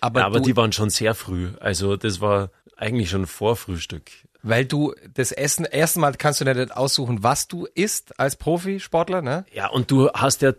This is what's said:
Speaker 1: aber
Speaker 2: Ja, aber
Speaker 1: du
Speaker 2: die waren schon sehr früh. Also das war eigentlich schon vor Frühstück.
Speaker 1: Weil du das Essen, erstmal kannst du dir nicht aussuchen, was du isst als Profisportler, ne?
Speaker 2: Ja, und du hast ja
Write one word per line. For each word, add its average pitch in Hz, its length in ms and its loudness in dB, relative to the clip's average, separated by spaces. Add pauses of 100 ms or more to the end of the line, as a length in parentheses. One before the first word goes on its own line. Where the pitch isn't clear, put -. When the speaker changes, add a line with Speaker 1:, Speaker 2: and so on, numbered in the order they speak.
Speaker 1:
aber 113 200 0
Speaker 2:
Ja, 95 60 4
aber 101 120 2
Speaker 1:
du 135 80 2
Speaker 2:
die 131 100 2
waren 110 160 4
schon 107 160 0
sehr 107 260 0
früh. 90 360 -4 (100)
Also 98 380 0
das 98 240 -4
war 101 260 2 (260)
eigentlich 107 360 -2
schon 95 160 -2
vor 107 280 0
Frühstück. 85 560 -10 (320)
Speaker 1:
Weil 117 220 2
du 147 300 -2 (180)
das 123 180 -2
Essen, 147 360 -2
erstmal 151 480 2
kannst - 260 0
du 139 60 0
dir 131 80 4
nicht 123 200 -2
aussuchen, 123 480 0
was 127 260 2
du 175 260 -8
isst - 440 -4
als 139 180 0
Profisportler, 180 840 -2
ne? 156 320 -4
Speaker 2:
Ja, 101 160 -4
und 127 220 0
du 135 200 6
hast - 300 2
ja 135 180 6